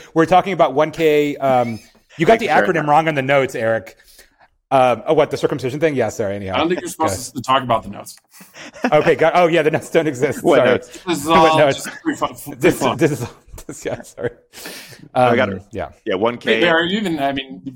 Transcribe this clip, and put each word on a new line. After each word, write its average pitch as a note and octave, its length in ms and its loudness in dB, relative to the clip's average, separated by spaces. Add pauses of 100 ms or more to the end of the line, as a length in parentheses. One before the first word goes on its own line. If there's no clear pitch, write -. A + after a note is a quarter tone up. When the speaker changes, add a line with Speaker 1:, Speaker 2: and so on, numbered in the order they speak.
(160)
Speaker 1:
We're D#3+ 100 4
talking F3+ 280 2
about D#3 200 2
one D3+ 180 0
K. D3 440 2
Um, B2 440 0 (380)
you D#3+ 80 0
got A3+ 140 4
Speaker 2:
Thank - 0 -
Speaker 1:
the A#3 60 -4
Speaker 2:
you D3+ 80 0
very G3 140 2
Speaker 1:
acronym E3 180 -2
Speaker 2:
much. - 20 -2
Speaker 1:
wrong D#3 220 4
on D#3 60 -2
the C#3 60 -2
notes, C3+ 340 0
Eric. A2+ 420 -4 (760)
Um, B2+ 360 4
oh, D#3 80 2
what, C#3+ 160 4
the C#3 60 -4
circumcision C#3+ 420 -4
thing? D#3 160 0
Yeah, A2+ 140 0
sorry. G2+ 260 -4
Anyhow, G2+ 180 -8
Speaker 3:
I A#2 60 -2
don't D#3+ 100 -2
think F3 120 -2
you're F3 100 -10
supposed G2 240 -2
Speaker 1:
go - 60 -10
ahead. - 120 -16
Speaker 3:
to B2+ 80 -10
talk C3 220 0
about A#2 180 0
the G2 80 -14
notes. G#2 260 -16 (760)
Speaker 1:
Okay, D3+ 240 4
got, D3+ 200 2
oh F3 120 4
yeah, D#3+ 160 2
the C#3+ 80 2
notes - 180 -4
don't D#3+ 160 2
exist. C#3+ 380 -4
Speaker 2:
What D3+ 140 4
Speaker 1:
Sorry. B2 120 4
Speaker 2:
notes? - 380 -4
Speaker 3:
This D#3 140 -4
is C#3+ 40 -8
Speaker 1:
What E3 120 2
Speaker 3:
all D#3+ 200 4
Speaker 1:
notes? C#3 260 2
Speaker 3:
just - 200 -12
free D3 120 -4
fun, C3+ 200 -6
free - 180 -14
Speaker 1:
This, D3 260 0
Speaker 3:
fun. A#2 180 0
Speaker 1:
this D3 140 2
is A#2+ 120 -6
all, G#2+ 100 -12 (140)
<laughs> - 180 -20
this, - 180 -16
yeah, A#2 200 -8
sorry. - 260 -8 (840)
Speaker 2:
Oh, B2+ 80 4
I B2 120 4
got B2 140 0
Speaker 1:
Um, G2 60 -8
Speaker 2:
it. F#2+ 160 -14
Speaker 1:
yeah. F2+ 200 -8 (140)
Speaker 2:
Yeah, G2 100 -2
one A#2 220 0
K. A2+ 180 -2
Speaker 3:
Hey, A2+ 60 0
Barry, E3+ 300 0
even, F#3+ 260 -4
I C#3 160 -2
mean, C3+ 300 -10 (120)